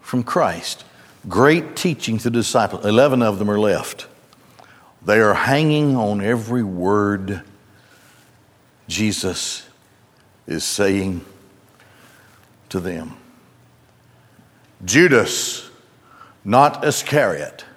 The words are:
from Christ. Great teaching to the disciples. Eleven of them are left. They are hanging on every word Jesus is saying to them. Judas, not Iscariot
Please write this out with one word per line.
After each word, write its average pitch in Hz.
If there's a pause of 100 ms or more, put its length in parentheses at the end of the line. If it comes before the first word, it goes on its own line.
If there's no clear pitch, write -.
from 127
Christ. 113 (420)
Great 143
teaching 123
to -
the 120
disciples. 110
Eleven 123
of 107
them 104
are 104
left. 98 (920)
They 107
are 107
hanging 143
on 104
every 113
word 98 (1500)
Jesus 92 (800)
is 80
saying 98 (1400)
to 98
them. 85 (1700)
Judas, 127 (720)
not 131
Iscariot 104 (120)